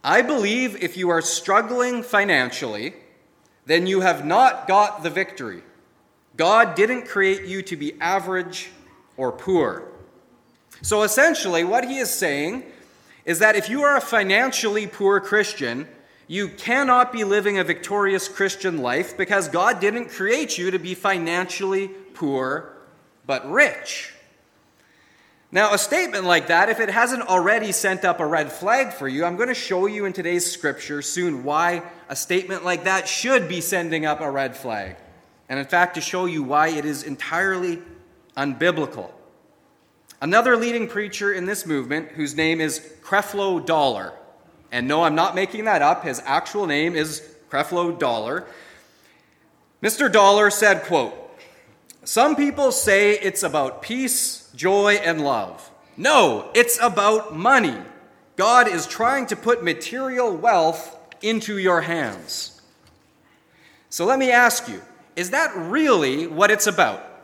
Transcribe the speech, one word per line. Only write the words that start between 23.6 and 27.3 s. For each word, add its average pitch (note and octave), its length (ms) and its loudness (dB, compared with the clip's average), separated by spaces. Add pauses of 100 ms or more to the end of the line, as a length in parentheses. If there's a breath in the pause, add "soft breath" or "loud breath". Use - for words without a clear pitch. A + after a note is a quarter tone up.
Now, G#3 220 4
a G3+ 40 2
statement A#3+ 480 -2
like E3+ 220 2
that, E3+ 200 4
if A3 120 -2
it G#3 100 -2
hasn't A#3 400 0
already G3 420 2